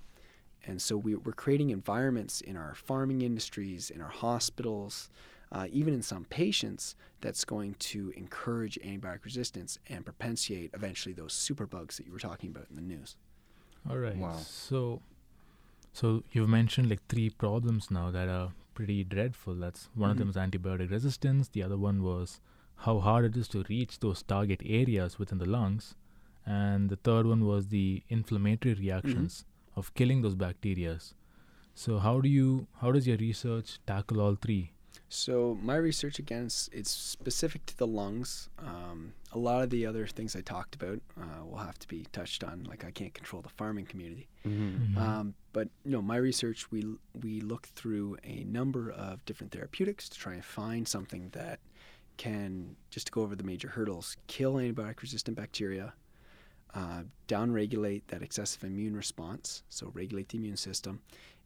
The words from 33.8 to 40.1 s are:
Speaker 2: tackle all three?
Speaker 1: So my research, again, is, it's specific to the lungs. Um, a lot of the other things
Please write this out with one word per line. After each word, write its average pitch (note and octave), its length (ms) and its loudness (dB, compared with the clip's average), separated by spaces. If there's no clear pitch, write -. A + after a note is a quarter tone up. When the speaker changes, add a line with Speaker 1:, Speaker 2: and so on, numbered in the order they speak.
Speaker 2:
tackle G2+ 320 0
all G2+ 160 6
three? G2 360 2
Speaker 1:
So A#2+ 520 2
my A#2+ 140 2
research, D3+ 420 2
again, B2 280 -4
is, - 260 -4
it's A2+ 180 -6
specific - 800 -2
to - 100 -8
the B2 80 4
lungs. A2 640 -2
Um, F2 540 -10
a A2+ 60 -4
lot A#2+ 260 2
of B2 60 0
the A#2 160 2
other A2 220 -2
things A2 280 -6